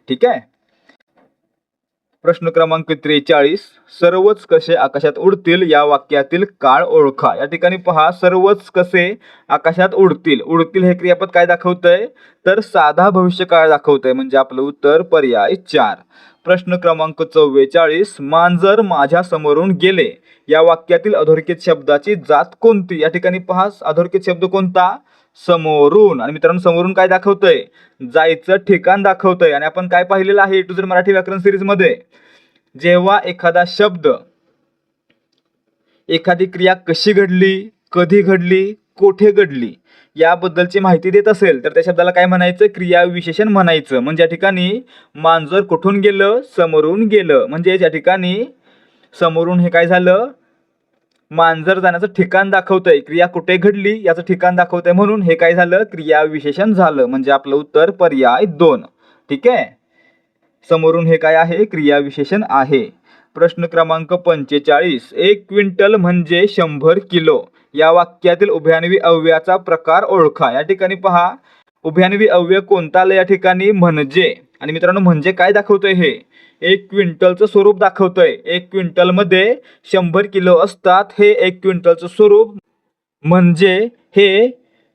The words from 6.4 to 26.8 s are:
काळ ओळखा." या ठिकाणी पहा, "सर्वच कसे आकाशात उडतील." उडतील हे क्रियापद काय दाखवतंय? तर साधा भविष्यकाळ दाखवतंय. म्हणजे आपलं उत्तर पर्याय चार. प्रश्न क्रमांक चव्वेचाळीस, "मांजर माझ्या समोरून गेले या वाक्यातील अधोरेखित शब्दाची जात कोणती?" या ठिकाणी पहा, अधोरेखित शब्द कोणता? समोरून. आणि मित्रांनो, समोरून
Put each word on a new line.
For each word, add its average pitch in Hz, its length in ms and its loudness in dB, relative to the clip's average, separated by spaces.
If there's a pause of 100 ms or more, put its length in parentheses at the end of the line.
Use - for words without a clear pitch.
काळ 175 240 2
ओळखा." 147 540 0
या - 60 -6
ठिकाणी 170 320 -4
पहा, 175 340 0
"सर्वच 185 600 0
कसे 180 480 -2 (300)
आकाशात 175 460 0
उडतील." 156 460 0
उडतील 165 440 -2
हे 180 100 2
क्रियापद 180 340 -2
काय 175 180 2
दाखवतंय? 180 600 0 (400)
तर 196 140 2
साधा 175 500 0
भविष्यकाळ 180 580 0
दाखवतंय. 143 440 0
म्हणजे 135 240 -4
आपलं 131 260 -2
उत्तर 143 400 0
पर्याय 123 520 0
चार. 104 420 -4 (480)
प्रश्न 180 320 -2
क्रमांक 160 460 -4
चव्वेचाळीस, 156 1000 0
"मांजर 175 600 0
माझ्या 170 420 0
समोरून 160 480 -2
गेले 175 520 -2 (260)
या 156 120 2
वाक्यातील 170 540 0
अधोरेखित 160 460 0
शब्दाची 147 540 -2
जात 147 300 0 (160)
कोणती?" 185 420 0
या 156 60 0
ठिकाणी 180 300 -4
पहा, 185 300 -4 (140)
अधोरेखित 175 440 -2
शब्द 180 180 -4
कोणता? 185 520 -2 (500)
समोरून. 156 760 2
आणि 131 120 -6
मित्रांनो, 165 280 0
समोरून 180 320 0